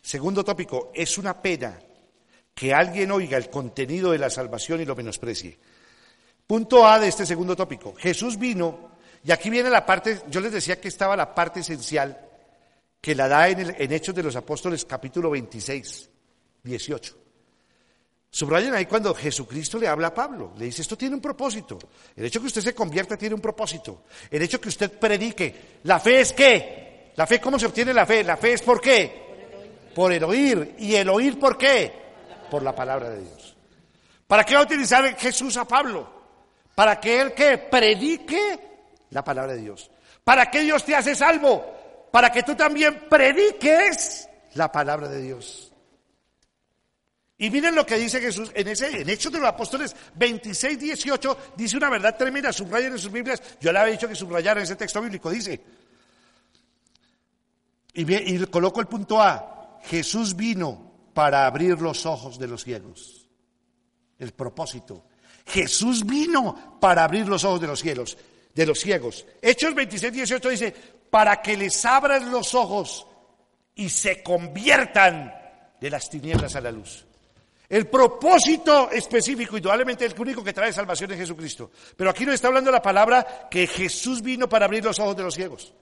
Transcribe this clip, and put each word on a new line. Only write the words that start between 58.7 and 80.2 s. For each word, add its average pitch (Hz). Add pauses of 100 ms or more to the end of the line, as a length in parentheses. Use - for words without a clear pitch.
el 214
punto 214
A, -
Jesús 190
vino 180 (220)
para 139
abrir 156
los 165
ojos 127
de 127
los 120
ciegos. 104 (880)
El 120
propósito. 120 (400)
Jesús 208
vino 285
para 175
abrir 190
los 190
ojos 185
de 160
los 143
cielos, 127 (360)
de 160
los 151
ciegos. 151 (160)
Hechos 277
veintiséis, 226
dieciocho 254
dice, 220 (360)
"Para 214
que 202
les 196
abras 269
los 247
ojos 202 (680)
y 196
se -
conviertan 180 (480)
de 139
las 143
tinieblas 147
a 135
la 120
luz". - (640)
El 214
propósito 294
específico, 233
indudablemente 233
el 196
único 247